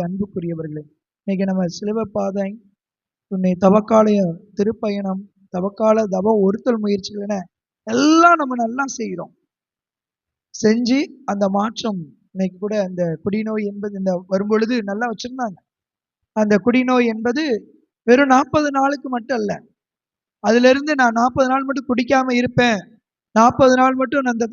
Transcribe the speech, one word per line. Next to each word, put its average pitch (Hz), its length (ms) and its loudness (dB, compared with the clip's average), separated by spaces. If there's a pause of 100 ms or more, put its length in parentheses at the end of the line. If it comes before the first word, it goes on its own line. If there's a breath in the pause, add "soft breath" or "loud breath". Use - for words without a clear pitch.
அன்புக்குரியவர்களே, 170 760 -8 (400)
இன்னைக்கு 196 260 2
நம்ம 185 180 2 (100)
சிலுவை 214 280 -2 (120)
பாதை, 196 320 -2 (840)
உன்னை 185 200 2 (120)
தவக்காலய 214 580 4 (360)
திருப்பயணம், 202 640 -4 (320)
தவக்கால 202 440 0 (180)
தவ 202 180 0 (120)
ஒருத்தல் 226 380 0
முயற்சிகள் 202 420 -4
என 208 100 -4 (520)
எல்லாம் 320 540 4
நம்ம 254 220 -4
நல்லா 247 220 -4 (120)
செய்கிறோம். 185 360 -10 (1200)
செஞ்சு 233 420 2 (340)
அந்த 202 140 -2 (120)
மாற்றம் 220 440 -4 (300)
இன்னைக்கு 185 320 -6
கூட 208 100 -6 (140)
அந்த 180 160 -6 (200)
குடிநோய் 214 480 -4
என்பது 202 260 -10
இந்த 190 140 -2 (160)
வரும்பொழுது 214 480 0 (140)
நல்லா 214 220 -4
வச்சிருந்தாங்க. 240 460 -10 (840)
அந்த 208 140 4 (100)
குடிநோய் 247 480 2
என்பது 240 300 -4 (640)
வெறும் 262 260 6
நாற்பது 285 440 2
நாளுக்கு 277 320 -2
மட்டும் 240 320 -4
அல்ல. 202 100 -4 (920)
அதிலிருந்து 254 580 4
நான் 233 200 2
நாற்பது 254 300 0
நாள் 269 160 0
மட்டும் 269 240 -6
குடிக்காம 262 500 0
இருப்பேன், 247 400 0 (580)
நாற்பது 254 400 6
நாள் 262 200 2
மட்டும் 262 240 -2
நான் 247 120 -2
அந்த 226 180 -4